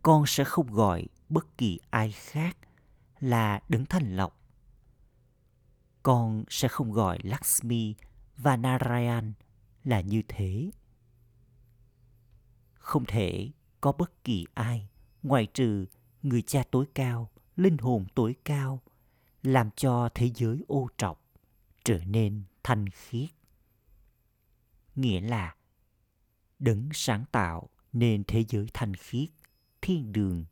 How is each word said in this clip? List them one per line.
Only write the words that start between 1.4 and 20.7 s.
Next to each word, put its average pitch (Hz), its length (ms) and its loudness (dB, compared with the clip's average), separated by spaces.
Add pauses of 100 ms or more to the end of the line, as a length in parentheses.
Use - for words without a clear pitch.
kỳ 98 220 0 (100)
ai 110 220 0
khác - 460 -6 (640)
là 113 500 2
Đấng 117 160 0
Thanh 127 300 -2
Lọc. 95 240 -2 (1600)
Con 113 460 2
sẽ - 180 -2
không 117 240 -2
gọi 98 320 0
Lakshmi 113 720 -2 (420)
và 131 200 2
Narayan 120 760 0 (500)
là 117 180 2
như 101 260 0
thế. 104 440 -4 (2000)
Không - 340 -2
thể 98 440 -2 (300)
có 139 100 2
bất - 320 -4
kỳ 104 300 -2
ai 113 360 -4 (340)
ngoại 127 300 2
trừ 104 320 0 (360)
người 120 200 2
cha 135 300 0
tối 131 220 0
cao, 120 380 -4 (240)
linh 180 220 4
hồn 113 280 0 (100)
tối 123 280 2
cao, 135 380 -4 (600)
làm 127 320 4
cho 120 400 2
thế 120 200 2
giới 120 320 -2
ô 135 200 -2 (100)